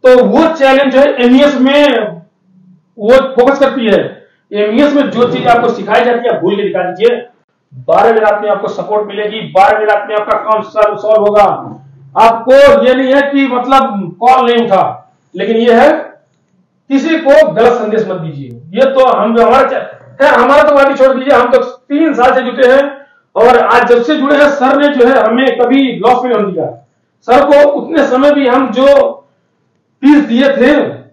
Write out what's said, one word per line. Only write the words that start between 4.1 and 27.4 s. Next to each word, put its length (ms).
एमईएस 420
में 160
जो 220
चीज 140
आपको 220
सिखाई 360
जाती 240
है, 120
भूल 160
के 60
दिखा 200
दीजिए। 440
बारह 380
बजे 80
रात 220
में 80
आपको 180
सपोर्ट 400
मिलेगी, 320
बारह 360
बजे 100
रात 220
में 80
आपका 220
काम 240
सॉल्व, 340
सॉल्व 240
होगा। 240
आपको 680
ये 100
नहीं 200
है 80
कि 240
मतलब 760
कॉल 300
नहीं 160
उठा, 460
लेकिन 200
ये 160
है 180
किसी 300
को 340
गलत 200
संदेश 360
मत 80
दीजिए। 320
ये 360
तो 220
हम, 340
हमारा 280
चा-, 140
खैर, 140
हमारा 280
तो 120
बाकी 200
छोड़ 220
दीजिए, 220
हम 120
तो 80
तीन 560
साल 200
से 80
जुटे 260
हैं 360
और 220
आज 300
जब 140
से 140
जुड़े 200
हैं, 140
सर 300
ने 80
जो 180
है 180
हमें 340
कभी 340
लॉस 320
में 120
नहीं 160
दिया। 340
सर 240